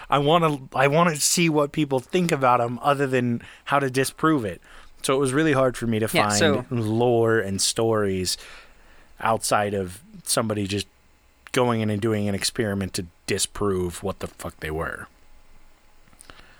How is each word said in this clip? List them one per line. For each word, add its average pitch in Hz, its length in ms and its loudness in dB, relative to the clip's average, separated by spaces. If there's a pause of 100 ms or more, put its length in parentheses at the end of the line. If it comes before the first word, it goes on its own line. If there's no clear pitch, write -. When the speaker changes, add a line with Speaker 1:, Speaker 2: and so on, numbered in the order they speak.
Speaker 1:
I - 100 2
wanna, 151 400 4 (160)
I 135 140 4
wanna 160 280 4
see 165 340 2
what 147 200 2
people 139 300 0
think 175 320 0
about 123 300 4
'em 120 200 -4
other 143 240 2
than 123 360 0 (240)
how 143 120 0
to 139 120 0
disprove 135 560 0
it." 87 140 -8 (420)
So 135 120 0
it 135 40 2
was 135 160 0
really 156 180 2
hard 131 240 2
for 120 100 -6
me 113 120 0
to 107 120 0
Speaker 2:
Yeah, 107 200 2
Speaker 1:
find 104 80 2
Speaker 2:
so 143 320 2
Speaker 1:
lore 113 680 2
and 98 220 -2
stories 104 800 0 (840)
outside 107 540 0
of 95 260 -6 (240)
somebody 107 420 -2
just 98 200 -4 (680)
going 120 300 2
in 107 80 0
and 101 100 -2
doing 104 260 0
an 101 80 -2
experiment 98 600 -4
to 90 120 -6 (200)
disprove 92 760 -2
what 95 180 -6
the 92 60 -8
fuck - 340 -14
they - 120 -8
were. - 340 -8 (1500)